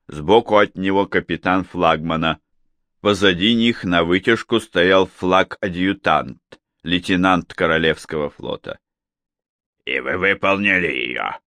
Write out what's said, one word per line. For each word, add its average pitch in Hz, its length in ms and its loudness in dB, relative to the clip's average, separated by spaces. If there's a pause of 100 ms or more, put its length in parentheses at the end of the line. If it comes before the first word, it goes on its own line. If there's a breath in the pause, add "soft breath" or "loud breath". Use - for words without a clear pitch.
сбоку 85 500 2
от 104 200 2
него 95 300 0
капитан 90 580 -2
флагмана. 82 760 -2 (600)
Позади 98 540 2
них 117 300 0
на 87 200 0
вытяжку 110 560 0
стоял 92 460 2
флаг-адъютант, 90 1300 -2 (420)
лейтенант 90 720 0
Королевского 80 760 -2
флота. - 480 -12 (1080)
«И 65 160 -4
вы 69 160 -4
выполнили 98 720 0
её, 60 440 -6 (140)